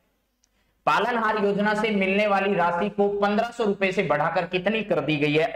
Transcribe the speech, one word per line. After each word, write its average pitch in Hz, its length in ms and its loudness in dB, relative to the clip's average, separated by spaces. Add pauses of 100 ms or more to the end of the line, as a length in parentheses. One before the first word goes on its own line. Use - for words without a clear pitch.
(880)
पालनहार 214 500 0
योजना 202 360 0
से 214 180 -2
मिलने 196 360 0
वाली 196 260 2
राशि 175 360 0
को 202 220 0
पन्द्रह 208 360 0
सौ 240 160 -4
रुपए 196 280 0
से 190 140 0
बढ़ाकर 160 420 0
कितनी 190 360 -2
कर 175 180 0
दी 151 160 0
गई 147 160 0
है 156 220 2